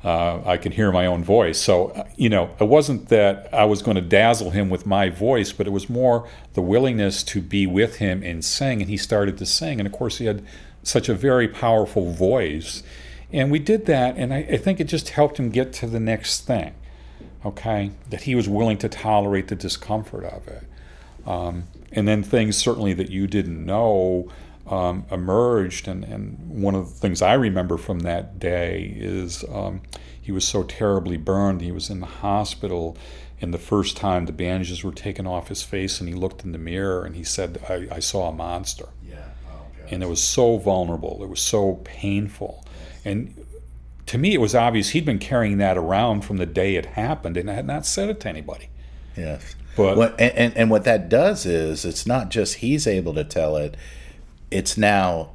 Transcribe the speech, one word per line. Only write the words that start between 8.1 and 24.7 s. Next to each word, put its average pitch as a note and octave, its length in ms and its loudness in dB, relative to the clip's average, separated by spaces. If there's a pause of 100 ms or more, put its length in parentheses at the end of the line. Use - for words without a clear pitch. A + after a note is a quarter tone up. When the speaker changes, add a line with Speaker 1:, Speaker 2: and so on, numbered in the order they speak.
Speaker 1:
and E2+ 240 -6
sing. C3 360 -2
And F2+ 80 -4
he G#2 80 -2
started G2+ 420 2
to F#2+ 80 -6
sing. D3+ 320 -2
And G2+ 80 0
of G2+ 60 -4
course, A#2 260 -4
he A#2+ 60 -4
had G2+ 200 -2 (380)
such - 240 2
a A#2 60 2
very B2 340 4
powerful G#2+ 640 2
voice. F2 720 0 (500)
And C#3 200 2
we D3+ 80 4
did G#3+ 260 2
that, B2+ 320 2
and C3 160 -2
I, C3+ 60 -2
I - 180 0
think F#3+ 220 0
it D3+ 60 0
just - 240 -4
helped D3 280 2
him A#2+ 140 -2
get B2+ 220 0
to - 120 -6
the A2+ 140 -2
next - 480 -2
thing, F#2 260 -2 (720)
okay, G#2 460 -2 (180)
that G2+ 140 -8
he C3+ 100 -2
was A2 160 2
willing G#2 300 2
to G#2+ 100 -2
tolerate G2+ 600 2
the G#2 60 -2
discomfort G#2+ 680 -6
of - 220 -12
it. - 160 -14 (640)
Um, F2 380 -4 (260)
and G#2 160 0
then G#2+ 160 2
things G#2+ 340 2
certainly G#2 360 0
that F2+ 180 -2
you F#2+ 160 -2
didn't E2+ 360 -2
know, F#2+ 640 2 (400)
um, F#2 440 -2